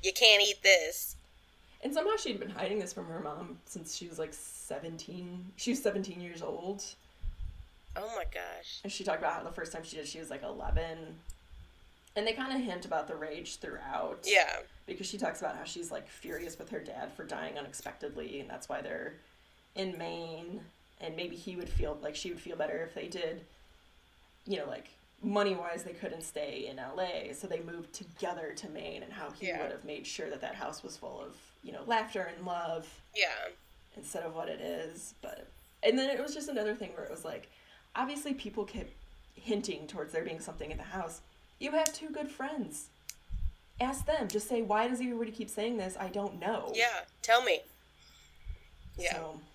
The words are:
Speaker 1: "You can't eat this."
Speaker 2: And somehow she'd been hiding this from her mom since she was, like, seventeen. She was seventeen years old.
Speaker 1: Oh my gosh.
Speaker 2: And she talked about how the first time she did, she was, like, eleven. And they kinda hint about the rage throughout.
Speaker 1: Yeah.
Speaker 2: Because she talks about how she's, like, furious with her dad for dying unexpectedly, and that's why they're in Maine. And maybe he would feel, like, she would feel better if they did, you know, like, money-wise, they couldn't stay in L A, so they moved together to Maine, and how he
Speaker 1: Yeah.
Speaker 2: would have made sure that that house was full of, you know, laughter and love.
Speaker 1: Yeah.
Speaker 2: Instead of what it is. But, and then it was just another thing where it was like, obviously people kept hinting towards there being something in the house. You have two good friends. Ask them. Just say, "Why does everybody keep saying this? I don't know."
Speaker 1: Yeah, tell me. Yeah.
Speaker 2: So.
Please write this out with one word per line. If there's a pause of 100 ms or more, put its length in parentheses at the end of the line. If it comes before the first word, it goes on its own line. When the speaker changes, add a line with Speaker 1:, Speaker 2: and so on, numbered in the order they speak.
Speaker 1:
"You
can't
eat
this." (640)
Speaker 2:
And
somehow
she'd
been
hiding
this
from
her
mom
since
she
was,
like,
seventeen.
She
was
seventeen
years
old. (1120)
Speaker 1:
Oh
my
gosh.
Speaker 2:
And
she
talked
about
how
the
first
time
she
did,
she
was,
like,
eleven. (960)
And
they
kinda
hint
about
the
rage
throughout.
Speaker 1:
Yeah. (240)
Speaker 2:
Because
she
talks
about
how
she's,
like,
furious
with
her
dad
for
dying
unexpectedly,
and
that's
why
they're (600)
in
Maine. (340)
And
maybe
he
would
feel,
like,
she
would
feel
better
if
they
did, (1000)
you
know,
like, (340)
money-wise,
they
couldn't
stay
in
L
A,
so
they
moved
together
to
Maine,
and
how
he
Speaker 1:
Yeah.
Speaker 2:
would
have
made
sure
that
that
house
was
full
of, (260)
you
know,
laughter
and
love. (260)
Speaker 1:
Yeah. (480)
Speaker 2:
Instead
of
what
it
is.
But, (360)
and
then
it
was
just
another
thing
where
it
was
like, (460)
obviously
people
kept (460)
hinting
towards
there
being
something
in
the
house. (400)
You
have
two
good
friends. (960)
Ask
them.
Just
say,
"Why
does
everybody
keep
saying
this?
I
don't
know."
Speaker 1:
Yeah, (180)
tell
me. (1400)
Yeah.
Speaker 2:
So. (140)